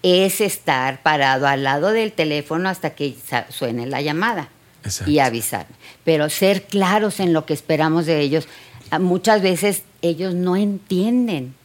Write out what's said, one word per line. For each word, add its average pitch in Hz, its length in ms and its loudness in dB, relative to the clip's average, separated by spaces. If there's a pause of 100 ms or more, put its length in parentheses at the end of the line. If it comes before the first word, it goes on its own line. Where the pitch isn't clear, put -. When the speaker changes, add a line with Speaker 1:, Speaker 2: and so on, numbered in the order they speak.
Speaker 1:
es 185 380 4
estar 135 600 -2
parado 139 440 2
al 139 160 0
lado 147 280 0
del 220 200 -2
teléfono 160 580 -2
hasta 170 260 -6
que 139 280 -6
sa-, 123 280 -4
suene 120 340 -6
la 135 160 -6
llamada 165 480 -2 (340)
Speaker 2:
Exacto. - 280 -4
Speaker 1:
y 147 80 4
avisarme. 117 560 -2 (280)
Pero 151 260 2
ser 190 340 2
claros 202 560 0
en 175 140 2
lo 156 120 0
que 160 80 -4
esperamos 156 540 0
de 160 140 2
ellos. 147 260 0 (420)
Ah, 160 80 -2
muchas 185 460 2
veces 190 400 0 (180)
ellos 170 320 -2
no 180 220 0
entienden 196 1000 -2 (120)